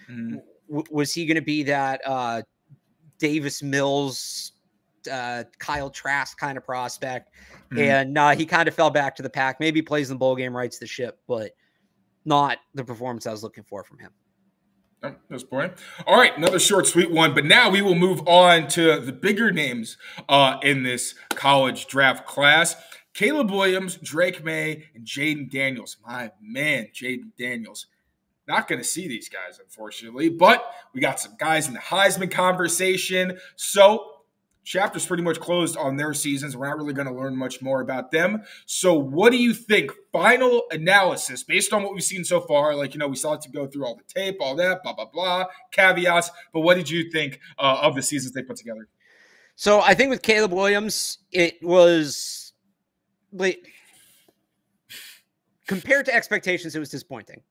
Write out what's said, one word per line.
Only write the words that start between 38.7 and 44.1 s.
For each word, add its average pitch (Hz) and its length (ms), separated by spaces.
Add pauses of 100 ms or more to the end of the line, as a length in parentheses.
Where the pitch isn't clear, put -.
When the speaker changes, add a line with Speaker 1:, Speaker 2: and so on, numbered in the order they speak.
Speaker 1:
what 147 360
do 254 60
you 240 180
think? 185 380 (200)
Final 240 500 (100)
analysis, 160 720
based 190 280
on 208 120
what 196 100
we've 180 80
seen 185 220
so 175 160
far, 151 340
like, 143 180
you 147 60
know, 147 80
we 139 80
still 151 160
have 147 120
to 135 80
go 139 180
through 139 180
all 117 80
the - 80 (100)